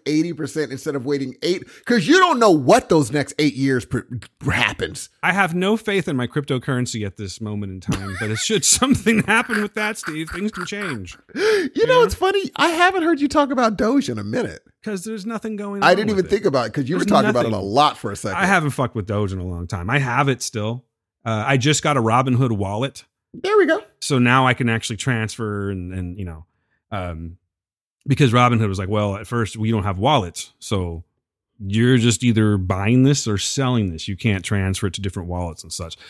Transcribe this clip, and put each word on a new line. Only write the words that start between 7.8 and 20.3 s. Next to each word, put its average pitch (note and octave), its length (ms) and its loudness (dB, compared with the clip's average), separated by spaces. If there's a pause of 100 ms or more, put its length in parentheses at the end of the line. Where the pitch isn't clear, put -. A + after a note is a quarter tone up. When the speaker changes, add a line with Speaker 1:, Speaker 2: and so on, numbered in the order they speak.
Speaker 2:
time, G2 380 -6
but G#2+ 120 -2
it A2 60 -4
should - 280 0
<laughs> - 0 -
something A#3 580 2
happen A3 380 0
with G#3 140 -4
that, G#3+ 240 -4
Steve, D#3+ 320 -8
things G3+ 200 -4
can F3+ 160 -10
change. D3+ 500 -8 (180)
Speaker 1:
You G4+ 520 0
know, B4+ 120 4
Speaker 2:
Yeah. A#4 60 4
Speaker 1:
it's - 100 0
funny. G4 400 0
I D#4 140 2
haven't F4 340 2
heard D#4+ 180 2
you C#4+ 60 2
talk C#4+ 240 2
about A#3 240 2
Doge A#3+ 340 2
in A#2 100 -6
a G#2 40 -6
minute. A2 380 -4 (220)
Speaker 2:
'Cause G3 200 -6
there's A3 220 -8
nothing A3 300 -8
going G3+ 280 -6
Speaker 1:
I D#3+ 80 6
Speaker 2:
on F#3 60 6
Speaker 1:
didn't G#3+ 120 0
Speaker 2:
with G3 100 0
Speaker 1:
even F3+ 60 0
Speaker 2:
it. - 40 -10
Speaker 1:
think G#3 160 0
about C3 220 2
it A2 60 -10
'cause C#3 160 -2
you E3 80 -2
Speaker 2:
There's - 80 -2
Speaker 1:
were G#3 40 2
talking E3+ 220 4
about B2 140 2
it A#2 40 -2
a - 20 -2
Speaker 2:
nothing. G2 180 -2
Speaker 1:
lot C#3 280 2
for G#2+ 140 -8
a G2+ 40 -8
second. - 220 -6
Speaker 2:
I F#3+ 80 0
haven't F3 260 2
fucked B2 240 -4
with G#2 120 -4
Doge G2+ 260 -2
in F#2+ 60 -6
a F2+ 60 -6
long F2 220 -8
time. F2 220 -6
I C3+ 100 2
have C3+ 300 0
it B2+ 140 -2